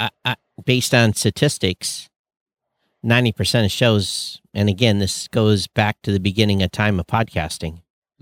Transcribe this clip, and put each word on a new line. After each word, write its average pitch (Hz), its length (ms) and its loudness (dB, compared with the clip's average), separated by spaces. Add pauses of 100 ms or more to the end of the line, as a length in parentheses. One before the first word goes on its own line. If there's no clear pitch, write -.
(240)
I, 123 60 -2
I, 117 60 -6 (280)
based 127 300 0
on 113 180 4
statistics, - 960 -4 (920)
ninety 120 300 2
percent 147 340 0
of 190 60 0
shows, - 680 0 (140)
and 101 160 0
again, 104 280 2
this - 300 -4
goes 107 380 2
back 107 380 -2
to 104 80 -2
the 98 80 0
beginning 98 420 0
of 104 100 -2
time 107 260 0
of 85 80 -4
podcasting, 85 760 -4 (400)